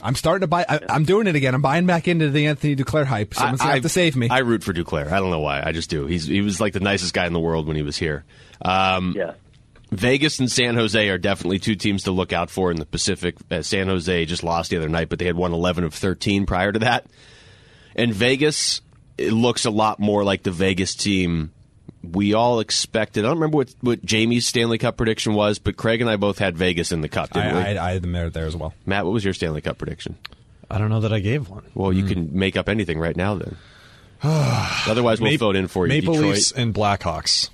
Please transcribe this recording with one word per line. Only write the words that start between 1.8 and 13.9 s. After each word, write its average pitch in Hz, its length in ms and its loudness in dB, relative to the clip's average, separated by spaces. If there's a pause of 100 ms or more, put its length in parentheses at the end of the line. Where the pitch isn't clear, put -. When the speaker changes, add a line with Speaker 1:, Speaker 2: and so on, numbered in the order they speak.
Speaker 1:
back 175 220 2
into 160 220 2
the 147 180 2
Anthony 147 280 0
Duclair 135 300 0
hype. 107 280 -2
Someone's 135 280 0
Speaker 2:
I, - 20 0
Speaker 1:
gonna 139 120 2
have 135 40 2
Speaker 2:
I, 123 40 -4
Speaker 1:
to 165 60 0
save 165 260 2
me. 120 140 2
Speaker 2:
I 123 100 4
root 117 240 2
for 98 100 -2
Duclair. 80 380 -2
I 95 80 2
don't 95 120 0
know 82 80 0
why. 73 260 -2
I 80 60 -2
just 80 180 -4
do. 73 160 -2
He's, 80 220 -2
he 95 140 2
was, 101 200 0
like, 107 120 0
the 101 80 -2
nicest 95 320 0
guy 92 120 0
in 85 80 -2
the 87 60 0
world 82 280 0
when 78 100 -2
he 76 60 -2
was 71 140 -6
here. 76 280 -4 (360)
Um, 92 560 0
Speaker 3:
Yeah. 85 160 -4 (580)
Speaker 2:
Vegas 135 480 0
and 127 120 0
San 120 240 0
Jose 110 340 2
are 95 100 0
definitely 95 400 0
two 110 160 0
teams 98 280 -2
to 98 80 0
look 90 220 0
out 85 160 0
for 92 220 0
in 82 60 -2
the 78 100 -6
Pacific. 87 480 -4 (160)
Uh, 87 100 -2
San 95 260 -2
Jose 87 380 0